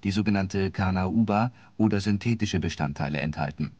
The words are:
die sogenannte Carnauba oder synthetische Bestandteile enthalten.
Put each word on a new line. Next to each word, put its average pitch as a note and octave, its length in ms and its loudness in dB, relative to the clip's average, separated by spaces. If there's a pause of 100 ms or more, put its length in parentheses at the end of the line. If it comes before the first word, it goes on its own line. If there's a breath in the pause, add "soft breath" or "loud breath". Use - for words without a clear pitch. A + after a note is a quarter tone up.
die G2+ 60 2
sogenannte G2 600 0
Carnauba G2+ 800 2 (240 loud breath)
oder G#2 240 2
synthetische G#2 580 0
Bestandteile D2 640 -4
enthalten. D2 600 -4